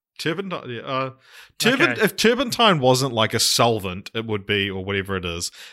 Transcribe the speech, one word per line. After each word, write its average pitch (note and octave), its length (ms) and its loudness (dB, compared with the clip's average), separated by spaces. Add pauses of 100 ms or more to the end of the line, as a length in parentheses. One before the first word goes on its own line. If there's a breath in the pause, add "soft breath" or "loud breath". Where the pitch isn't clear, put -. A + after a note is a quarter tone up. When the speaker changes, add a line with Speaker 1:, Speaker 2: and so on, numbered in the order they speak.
(200)
Speaker 1:
Turpentine, E3+ 500 -6
yeah. A#2 120 -8
Uh, C3 280 -4 (500 loud breath)
turpent-, B3+ 340 2
Speaker 2:
Okay. G#3 100 -2
Speaker 1:
if F#3+ 140 0
turpentine A3+ 640 4
wasn't, B2+ 340 4
like, A2 200 0
a A2+ 60 -2
solvent, G2+ 760 0
it A2+ 120 -6
would G#2+ 200 -4
be, G2+ 240 0
or F#2+ 140 -6
whatever G2 320 -2
it F2+ 100 -4
is, E2+ 260 -6 (220 loud breath)